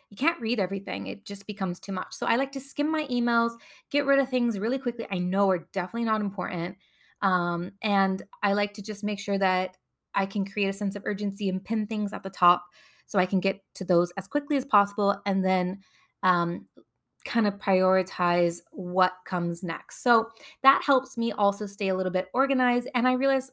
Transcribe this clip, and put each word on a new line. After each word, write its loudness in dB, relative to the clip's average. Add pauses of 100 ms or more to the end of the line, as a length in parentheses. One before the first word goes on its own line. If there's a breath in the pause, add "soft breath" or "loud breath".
(120 soft breath)
you -18
can't -2
read -2
everything. -4
It -10
just -10
becomes -4
too -10
much. -8
So -4
I 2
like -2
to -6
skim -2
my -2
emails, 0 (360 loud breath)
get 0
rid 4
of 0
things 0
really -2
quickly -6
I -4
know 2
are -2
definitely -4
not 0
important. -4 (460 soft breath)
Um, 0 (100)
and 2 (220)
I 2
like -2
to -10
just -8
make -4
sure -2
that 0 (380)
I 0
can -2
create -2
a -2
sense -4
of -10
urgency -4
and -2
pin -4
things -4
at -6
the -8
top 4 (440 soft breath)
so -2
I 6
can 2
get -2 (120)
to -8
those 4
as -8
quickly -2
as 0
possible, 2
and 2
then, 0 (400 soft breath)
um, 0 (580)
kind 0
of 0
prioritize 2 (100)
what 0 (120)
comes -4
next. -6
So 4 (340 loud breath)
that 6
helps 2
me -2
also 0
stay -4
a 0
little -2
bit -2
organized. 2
And 0
I 2
realize 0